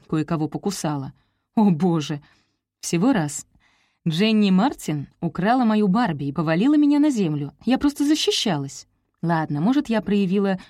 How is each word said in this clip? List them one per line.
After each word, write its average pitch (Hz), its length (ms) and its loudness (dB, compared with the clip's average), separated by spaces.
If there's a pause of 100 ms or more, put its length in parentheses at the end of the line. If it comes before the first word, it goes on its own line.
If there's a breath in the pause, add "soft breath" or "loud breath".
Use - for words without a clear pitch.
кое-кого 156 400 -2
покусала». 151 640 -6 (440)
«О, 208 140 4
боже!» 160 520 0 (580 soft breath)
«Всего 196 320 0
раз. 156 340 -2 (600)
Дженни 208 440 2
Мартин 185 580 0 (120)
украла 214 440 0
мою 214 240 2
Барби 180 360 0
и 143 80 -6
повалила 175 440 2
меня 294 220 4
на 302 120 4
землю. 151 420 -2 (120)
Я 262 140 0
просто 285 260 0
защищалась. 247 840 -2 (360)
Ладно, 160 380 -2
может, 262 280 0
я 220 140 0
проявила 196 560 0 (120)